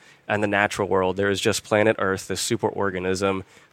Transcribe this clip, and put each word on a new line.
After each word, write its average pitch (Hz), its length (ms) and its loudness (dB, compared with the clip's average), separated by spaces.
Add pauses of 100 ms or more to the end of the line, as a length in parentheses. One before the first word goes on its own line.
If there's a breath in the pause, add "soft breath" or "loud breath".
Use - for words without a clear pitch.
(280 soft breath)
and 107 160 0
the 104 40 0
natural 101 400 2
world. 92 300 2
There 101 140 2
is 95 100 -2
just - 220 0
planet 107 340 4
Earth, 95 300 -2
this - 200 -6
superorganism 95 960 -2 (300 soft breath)